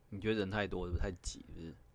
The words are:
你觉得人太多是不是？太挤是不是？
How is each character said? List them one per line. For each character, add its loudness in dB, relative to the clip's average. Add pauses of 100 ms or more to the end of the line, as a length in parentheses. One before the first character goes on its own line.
你 -6
觉 2
得 2
人 0
太 4
多 -2
是 -4
不 4
是？ 4
太 2 (120)
挤 -6
是 -12
不 -8
是？ -8 (220)